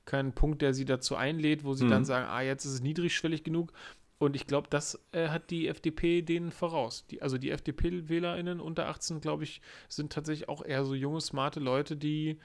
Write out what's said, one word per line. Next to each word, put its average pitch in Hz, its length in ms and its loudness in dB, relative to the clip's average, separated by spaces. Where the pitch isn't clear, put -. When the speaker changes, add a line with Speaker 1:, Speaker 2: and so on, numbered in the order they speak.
Speaker 1:
keinen 135 280 0
Punkt, 147 300 4
der 135 100 6
sie 135 120 0
dazu 131 300 0
einlädt, 151 480 2
wo 139 120 0
sie 131 100 4
Speaker 2:
Mhm. 120 60 8
Speaker 1:
dann 110 140 6
sagen, 127 220 0
ah, 120 140 -2
jetzt 135 240 -2
ist 139 80 -4
es 127 80 -4
niedrigschwellig 160 600 0
genug. 165 300 -2
Und 143 180 4
ich - 120 -6
glaub, 139 220 0
das, - 300 -2
äh, 165 160 2
hat 165 200 -4
die 165 200 0
F 156 100 -6
D 160 120 0
P 170 300 2
denen 170 300 0
voraus. 165 560 -2
Die, - 140 -10
also 131 160 0
die 135 140 -2
F-D-P-WählerInnen 175 1080 0
unter 160 300 -2
achtzehn, 151 320 -6
glaub 151 200 -2
ich, 147 200 -8
sind - 240 -6
tatsächlich 151 380 -4
auch 147 120 -6
eher 139 220 -2
so 135 100 0
junge, 143 280 -2
smarte 143 400 -2
Leute, 139 340 2
die, 151 500 -2